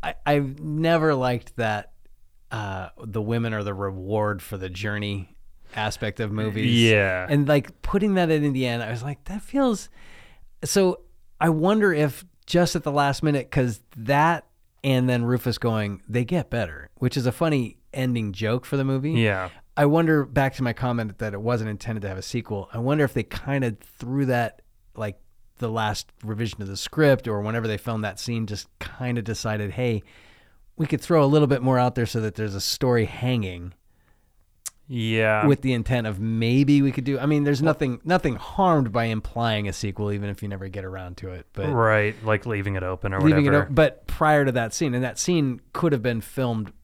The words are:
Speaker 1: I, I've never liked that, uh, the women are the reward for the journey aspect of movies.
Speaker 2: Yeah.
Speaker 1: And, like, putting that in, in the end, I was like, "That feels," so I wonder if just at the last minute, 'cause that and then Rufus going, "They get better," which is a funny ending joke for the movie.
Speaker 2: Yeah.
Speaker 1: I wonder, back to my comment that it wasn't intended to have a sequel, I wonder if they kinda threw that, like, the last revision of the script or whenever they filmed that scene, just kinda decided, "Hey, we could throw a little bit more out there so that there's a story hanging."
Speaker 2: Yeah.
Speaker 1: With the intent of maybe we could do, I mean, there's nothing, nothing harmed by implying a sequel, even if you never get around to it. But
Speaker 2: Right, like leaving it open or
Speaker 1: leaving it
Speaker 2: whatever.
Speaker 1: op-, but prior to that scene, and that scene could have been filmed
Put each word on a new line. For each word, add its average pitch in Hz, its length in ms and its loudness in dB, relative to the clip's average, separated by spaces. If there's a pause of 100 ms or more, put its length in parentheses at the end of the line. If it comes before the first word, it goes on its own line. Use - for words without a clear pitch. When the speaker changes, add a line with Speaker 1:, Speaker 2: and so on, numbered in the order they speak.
Speaker 1:
I, 143 140 -6 (100)
I've 147 340 0
never 156 540 2
liked 123 440 -2
that, 107 340 -4 (600)
uh, 98 380 -8 (140)
the 110 180 -6
women 117 320 -2
are 107 100 -4
the 101 120 -4
reward 98 680 -2
for - 160 -10
the 95 120 -6
journey 101 640 -6 (400)
aspect 107 440 -4
of 107 120 -4
movies. 110 500 0
Speaker 2:
Yeah. 98 480 4
Speaker 1:
And, 147 180 2
like, - 360 0
putting 202 320 0
that 175 160 2
in, 156 120 2
in 143 100 0
the 131 120 0
end, 117 160 -2
I 110 80 -6
was 117 140 -6
like, 143 220 -10
"That 202 180 -8
feels," 254 440 0 (760)
so 185 380 2 (380)
I 160 100 4
wonder 185 440 4
if 147 320 0 (220)
just 175 280 4
at 165 80 -2
the 147 80 -4
last 143 300 0
minute, 143 300 0
'cause 123 300 0 (140)
that 143 500 2 (380)
and 127 240 2
then 123 180 2
Rufus 120 340 0
going, 107 500 -2
"They 120 160 -2
get 160 240 -2
better," 82 460 -6
which 127 220 -2
is 123 100 0
a 123 40 2
funny 139 460 0 (160)
ending 120 400 -2
joke 110 320 -2
for 143 120 -2
the 139 80 0
movie. 135 260 -2
Speaker 2:
Yeah. 104 380 2 (280)
Speaker 1:
I 147 80 6
wonder, 156 400 4
back 135 300 0
to 135 80 -4
my 120 100 0
comment 117 460 -4
that 107 140 -4
it 101 80 -8
wasn't 110 280 -2
intended 107 320 -6
to 98 60 -6
have 95 100 -8
a 95 60 -10
sequel, 110 500 -6
I 117 60 -6
wonder 143 240 2
if 135 100 0
they 117 100 -2
kinda 131 520 -4 (240)
threw 135 280 -2
that, 120 340 -2 (340)
like, 104 240 -8 (400)
the 120 100 -2
last 110 400 -4 (140)
revision 110 400 -6
of 98 40 -8
the 95 100 -10
script 143 500 2
or 104 140 -2
whenever 110 260 -2
they 107 100 -2
filmed 110 280 -4
that 98 140 -6
scene, 113 280 -4
just 104 200 -8 (120)
kinda 123 420 -6
decided, 107 500 -4
"Hey, 117 300 0 (760)
we 156 100 0
could - 140 -2
throw 160 220 4
a 139 40 6
little 147 200 6
bit 120 140 2
more 131 160 4
out 123 180 2
there 117 120 0
so 117 140 -2
that 107 140 -4
there's 107 200 -4
a 98 60 -6
story 120 440 2
hanging." 92 680 -4 (1160)
Speaker 2:
Yeah. 110 540 2
Speaker 1:
With 143 160 4
the 131 120 0
intent 120 340 0
of 101 120 -6
maybe 120 600 4
we 139 100 2
could 131 120 -4
do, 139 160 -2
I 139 80 -2
mean, 147 160 2
there's 143 180 2
nothing, 147 420 0
nothing 160 340 0
harmed 160 540 2
by 117 120 0
implying 110 640 -2
a 95 60 -4
sequel, 104 380 -4
even 101 200 -4
if 98 100 -10
you 107 80 -8
never 98 180 -10
get 95 160 -10
around 92 340 -12
to 92 120 -12
it. 90 240 -12
But 98 180 -4
Speaker 2:
Right, 110 440 4 (100)
like 107 220 0
leaving 101 280 -2
it 92 60 -4
open 92 320 -4
or 95 80 0
Speaker 1:
leaving 151 240 6
it 139 40 4
Speaker 2:
whatever. 147 180 4
Speaker 1:
op-, 139 80 -2
but 151 320 4
prior 151 380 4
to 135 80 2
that 117 200 -2
scene, 135 220 -2
and 127 80 0
that 120 160 -6
scene 147 420 0 (120)
could 170 180 2
have 131 100 0
been 113 200 -2
filmed 113 520 -4 (100)